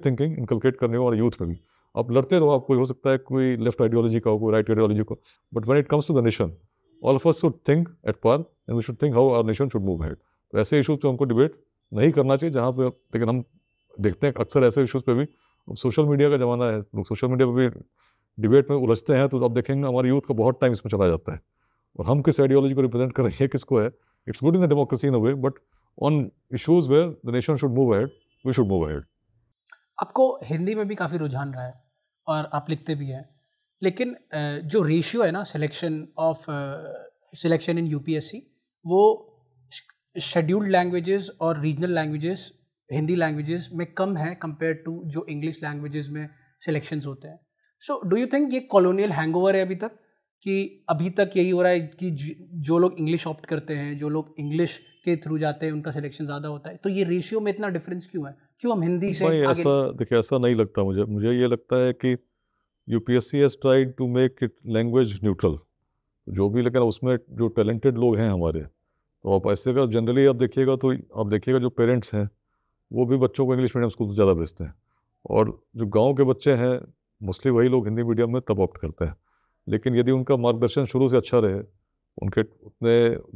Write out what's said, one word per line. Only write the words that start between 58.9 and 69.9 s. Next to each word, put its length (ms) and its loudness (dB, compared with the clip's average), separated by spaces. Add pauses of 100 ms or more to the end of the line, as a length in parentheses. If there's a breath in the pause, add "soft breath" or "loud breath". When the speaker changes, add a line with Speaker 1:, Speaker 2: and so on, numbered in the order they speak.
Speaker 2:
से 120 -2
Speaker 1:
भाई, 160 4
Speaker 2:
आगे 80 4
Speaker 1:
ऐसा, 420 0
देखिए, 280 0
ऐसा 180 0
नहीं 180 2
लगता 280 0
मुझे। 200 0
मुझे 280 -2
ये 160 2
लगता 380 0
है 80 0
कि 240 -2 (720)
यूपीएससी 520 0
has 100 6 (140)
tried 220 4 (140)
to 160 0
make 320 0
it 280 -4
language 460 0
neutral। 340 0 (720)
जो 200 0
भी, 120 0
लेकिन 200 2
उसमें 380 0 (120)
जो 160 -2
टैलेंटेड 500 0
लोग 200 2
हैं 120 0
हमारे, 360 -2 (580)
तो 120 2
आप 160 0
ऐसे 200 -2
अगर 140 2
generally 440 4